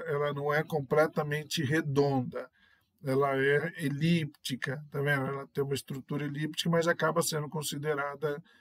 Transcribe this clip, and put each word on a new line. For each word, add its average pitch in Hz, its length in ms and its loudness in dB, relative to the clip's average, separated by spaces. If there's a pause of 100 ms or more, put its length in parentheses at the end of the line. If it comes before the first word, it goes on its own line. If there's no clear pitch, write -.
ela 147 260 -2
não 143 200 -2
é 156 100 2
completamente 151 1000 0
redonda, 139 840 2 (540)
ela 135 340 2
é 143 420 2
elíptica, 147 1120 0
tá 143 100 -4
vendo? 139 260 2
Ela 139 220 -6
tem 147 160 -2
uma 139 100 -2
estrutura 143 520 -6
elíptica, 151 420 -4
mas 170 180 4
acaba 165 360 2
sendo 151 260 -2
considerada, 143 920 -4 (200)